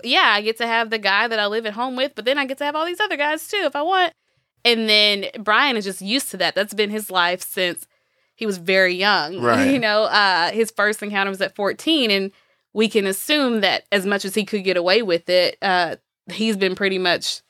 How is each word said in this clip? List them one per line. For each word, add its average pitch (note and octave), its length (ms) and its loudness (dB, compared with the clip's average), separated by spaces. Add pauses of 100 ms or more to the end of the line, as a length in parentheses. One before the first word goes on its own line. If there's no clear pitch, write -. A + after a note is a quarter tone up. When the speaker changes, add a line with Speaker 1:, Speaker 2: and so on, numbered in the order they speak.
Speaker 1:
yeah, C4+ 300 4
I G#3 80 0
get A3 160 -4
to A#3 80 -2
have A3+ 240 0
the A3+ 80 -2
guy G3+ 300 2
that A3+ 100 -2
I G#3 80 2
live G#3+ 180 -2
at G#3+ 80 -6
home B3 240 -6
with, C4+ 180 -2
but G#3+ 120 -8
then C4+ 100 0
I C#4+ 80 -2
get C4+ 140 -8
to C#4+ 80 -4
have D4 100 -4
all D#4 80 -2
these F4 160 -6
other G4 160 -2
guys D4+ 320 -4
too G4 160 -4
if C#4 100 -2
I D4 60 -4
want. F4+ 320 0 (540)
And A3+ 200 2
then G#3 400 4 (140)
Brian A#3 380 2
is G3+ 80 -4
just F#3+ 160 -8
used A3 300 -2
to - 40 -10
that. F3 180 0
That's G#3 200 -2
been G3+ 160 -2
his G#3+ 200 -6
life F3+ 300 0
since - 460 -6 (500)
he - 80 -8
was G3 140 -2
very F#3 360 2
young. F#3 460 0
<laughs> - 20 -6
Speaker 2:
Right. C4 280 4
Speaker 1:
You C4+ 80 4
know, G#3+ 260 2
uh, F#3 460 4
his A3 200 0
first G#3 320 0
encounter G3 280 -2
was F#3+ 100 -6
at F#3+ 160 -4
fourteen, G#3+ 540 0
and G3 200 0 (440)
we A3 140 2
can G3+ 180 0
assume A#3+ 560 0
that E3 280 0
as G3+ 140 0
much G3+ 220 -2
as F#3+ 80 -8
he G#3+ 100 0
could G3+ 200 -4
get F#3 120 0
away F#3 260 2
with E3+ 280 -2
it, F3+ 320 2
uh, F3+ 340 0 (340)
he's G#3+ 280 -2
been F#3+ 160 0
pretty F#3+ 240 -2
much, F3 520 -2